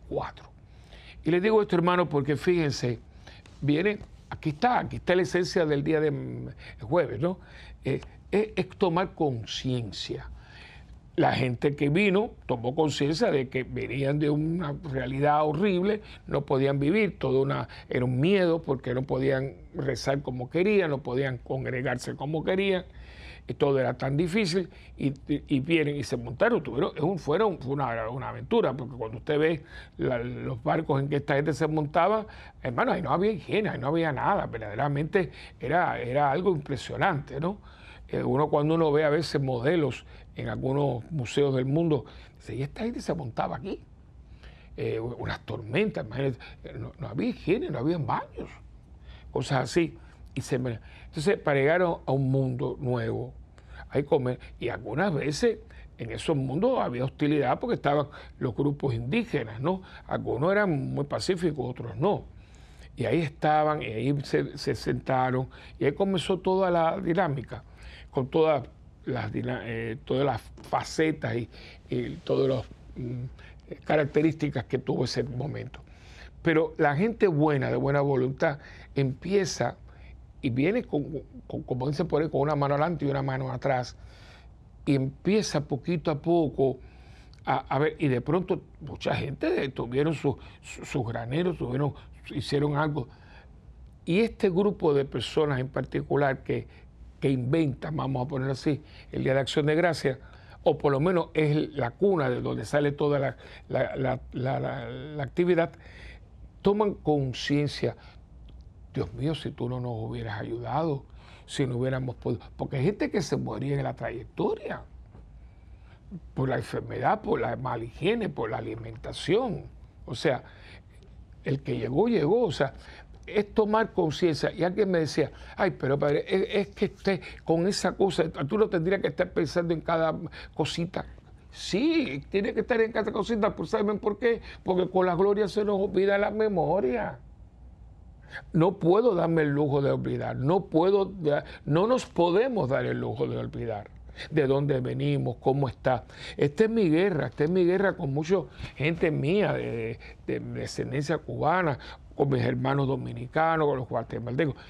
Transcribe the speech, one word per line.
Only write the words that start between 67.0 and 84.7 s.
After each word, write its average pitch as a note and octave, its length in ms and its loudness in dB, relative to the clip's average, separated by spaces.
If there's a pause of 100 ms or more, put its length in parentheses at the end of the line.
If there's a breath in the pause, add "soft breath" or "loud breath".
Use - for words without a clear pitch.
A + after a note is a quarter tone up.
con C3 180 -2
todas D#3 360 4 (400)
las A2+ 280 -4
dina-, B2 320 -4
eh, A2+ 400 -6
todas C3 200 0
las B2 160 0 (280)
facetas D3+ 680 0
y, A#2 140 -4 (400 loud breath)
y B2 280 -4
todas C3+ 320 0
las, C3 180 -2 (300)
mm, - 880 -10
características D3+ 800 2
que - 140 -2
tuvo B2+ 260 -2
ese C3 200 -2
momento. A#2 560 -8 (640 loud breath)
Pero D#3+ 340 4
la D3 200 4
gente G#3+ 300 4
buena, D3 440 4
de B2+ 60 0
buena C#3 260 2
voluntad, C#3 560 2 (360 loud breath)
empieza C#3+ 800 0 (640 loud breath)
y - 80 0
viene E3+ 320 2
con, D3 400 -4 (240)
con, - 160 -8
como B2 260 -4
dicen D#3+ 180 0
por D#3+ 140 2
ahí, D#3+ 80 0
con C#3 140 0
una D3+ 120 2
mano C#3+ 200 2
adelante D3+ 320 0
y - 20 0
una C#3 140 0
mano C3 280 -2
atrás, B2+ 460 -2 (880 loud breath)